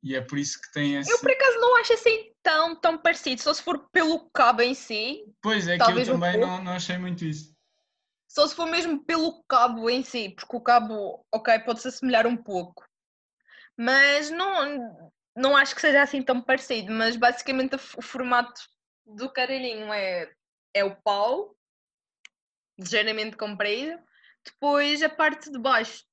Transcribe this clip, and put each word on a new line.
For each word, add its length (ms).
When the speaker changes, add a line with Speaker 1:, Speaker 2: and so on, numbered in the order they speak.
Speaker 1:
E 120
é 80
por 160
isso 240
que 100
tem 240
esse 160
Speaker 2:
Eu, 60
por 120
acaso, 280
não 180
acho 160
assim 400
tão, 320
tão 240
parecido, 440
só 100
se 100
for 280
pelo 400
cabo 320
em 120
si. 500
Speaker 1:
Pois 260
é, 80
que 60
eu 40
Speaker 2:
Talvez 220
um 40
Speaker 1:
também 200
Speaker 2:
pouco. 140
Speaker 1:
não, 180
não 80
achei 240
muito 260
isso. 320
Speaker 2:
Só 200
se 80
for 120
mesmo 380
pelo 400
cabo 460
em 120
si, 280
porque 260
o 60
cabo, 680
ok, 300
pode-se 280
assemelhar 380
um 100
pouco. 460
Mas 520
não, 800
não 180
acho 200
que 80
seja 200
assim 200
tão 180
parecido, 540
mas 220
basicamente 580
o 40
f-, 200
o 40
formato 560
do 240
caralhinho 640
é, 380
é 100
o 200
pau, 520
ligeiramente 580
comprido, 600
depois 580
a 60
parte 420
de 80
baixo 540